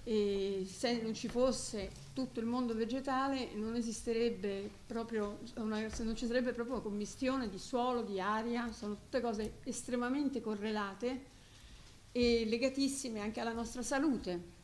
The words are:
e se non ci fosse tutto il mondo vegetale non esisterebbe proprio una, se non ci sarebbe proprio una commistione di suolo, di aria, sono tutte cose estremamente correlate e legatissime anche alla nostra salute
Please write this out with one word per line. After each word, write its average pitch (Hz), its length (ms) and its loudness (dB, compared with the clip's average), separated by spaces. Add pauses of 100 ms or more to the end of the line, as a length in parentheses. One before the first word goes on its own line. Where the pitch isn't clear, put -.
e 196 640 2
se 240 320 0
non 220 120 -2
ci 226 140 -4
fosse 240 600 2 (240)
tutto 254 260 -2
il 226 60 0
mondo 240 280 2
vegetale 262 800 0
non 220 200 -2
esisterebbe 214 920 0 (160)
proprio 220 540 -2 (160)
una, 220 340 0
se 226 140 -4
non 220 120 0
ci 233 120 -2
sarebbe 240 260 4
proprio 233 220 -2
una 196 80 -2
commistione 220 680 0
di 185 80 -6
suolo, 240 460 0
di 196 160 -2
aria, 226 520 0
sono 208 240 -4
tutte 247 260 -2
cose 214 420 0
estremamente 254 760 0
correlate 214 960 -2 (840)
e 233 280 6
legatissime 262 760 2
anche 214 200 -2
alla 226 140 0
nostra 233 300 -4
salute 269 580 2 (220)